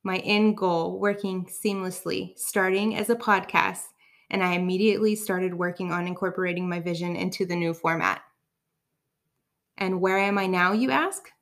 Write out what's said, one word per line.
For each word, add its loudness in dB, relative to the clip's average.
My -2
end 4
goal 0
working -2
seamlessly, -6
starting 0
as -2
a 4
podcast, 0
and 0
I 2
immediately 2
started -2
working -2
on -2
incorporating -2
my -2
vision -4
into -2
the -4
new 0
format. 0
And -2
where 2
am 2
I 0
now, 4
you 2
ask? -2